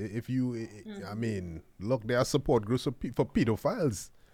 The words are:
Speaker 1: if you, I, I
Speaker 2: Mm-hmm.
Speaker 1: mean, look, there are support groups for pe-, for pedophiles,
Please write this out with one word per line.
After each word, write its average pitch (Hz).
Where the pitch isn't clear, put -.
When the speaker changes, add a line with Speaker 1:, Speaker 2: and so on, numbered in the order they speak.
Speaker 1:
if -
you, 127
I, 113
I 107
Speaker 2:
Mm-hmm. 107
Speaker 1:
mean, 92
look, 107
there 120
are 127
support 127
groups 120
for 143
pe-, -
for 135
pedophiles, 135